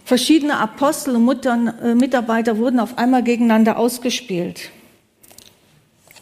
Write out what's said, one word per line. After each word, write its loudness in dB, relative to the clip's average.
Verschiedene 2
Apostel -2
und 4
Muttern, 0
äh, -2
Mitarbeiter 0
wurden 0
auf -6
einmal 2
gegeneinander 2
ausgespielt. -4